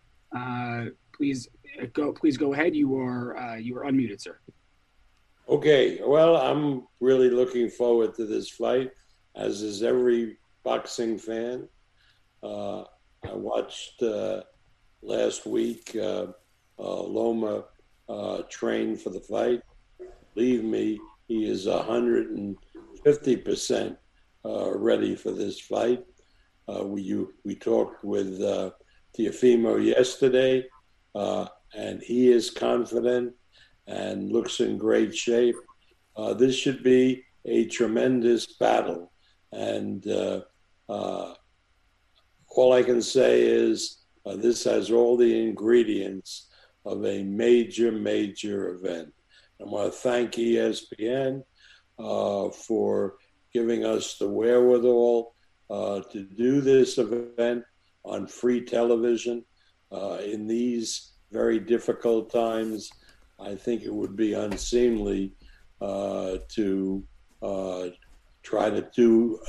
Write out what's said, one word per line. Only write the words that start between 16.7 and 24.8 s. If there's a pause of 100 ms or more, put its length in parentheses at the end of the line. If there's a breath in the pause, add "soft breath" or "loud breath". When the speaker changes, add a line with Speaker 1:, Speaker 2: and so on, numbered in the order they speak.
Speaker 2:
uh, (160)
Loma, (420)
uh,
train
for
the
fight. (760)
Believe
me, (280)
he
is
a
hundred
and (480)
fifty
percent, (480)
uh,
ready